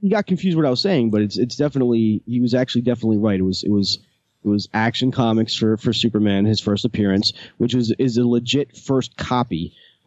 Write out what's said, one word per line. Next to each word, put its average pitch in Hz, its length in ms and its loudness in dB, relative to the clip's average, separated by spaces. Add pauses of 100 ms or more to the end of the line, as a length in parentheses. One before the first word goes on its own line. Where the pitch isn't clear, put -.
he 202 80 0
got 202 160 0
confused 180 320 -2
what 160 80 2
I 135 40 2
was 127 120 0
saying, 139 300 4
but 104 100 2
it's, 101 160 -2
it's 123 180 -2
definitely, 120 720 2
he 120 160 -2
was 123 120 2
actually 123 280 0
definitely 113 360 0
right. 101 220 0
It 92 40 0
was, 95 200 -2
it - 80 0
was, 101 280 0 (440)
it 107 40 -6
was 104 260 0
Action 117 380 0
Comics 113 440 0
for, 110 220 0
for 120 160 -2
Superman, 104 520 0
his 107 140 0
first 101 240 -2
appearance, 101 500 0 (240)
which 117 160 -2
was, 120 240 0
is 123 200 0
a 120 100 2
legit 120 480 -2
first - 420 -4
copy. 107 560 -4 (320)